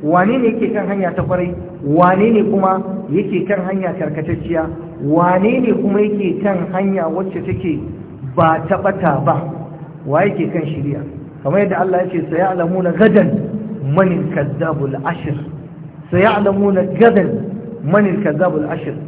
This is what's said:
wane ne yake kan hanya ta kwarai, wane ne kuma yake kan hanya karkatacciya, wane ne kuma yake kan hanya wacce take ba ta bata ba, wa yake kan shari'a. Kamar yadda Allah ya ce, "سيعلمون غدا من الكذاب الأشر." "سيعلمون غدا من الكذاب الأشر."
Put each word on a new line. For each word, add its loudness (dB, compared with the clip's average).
wane 4
ne 2
yake 0
kan -2
hanya 0
ta -2
kwarai, -2
wane 4
ne 4
kuma 2
yake 0
kan 0
hanya -4
karkatacciya, -4
wane 4
ne 2
kuma 2
yake 0
kan 0
hanya 0
wacce -4
take -2
ba 4
ta 2
bata 0
ba, 4
wa 2
yake 0
kan -2
shari'a. -4
Kamar 2
yadda 0
Allah 2
ya -6
ce, -4
"سيعلمون 0
غدا 6
من 4
الكذاب -2
الأشر." -4
"سيعلمون 4
غدا 6
من 4
الكذاب 0
الأشر." -4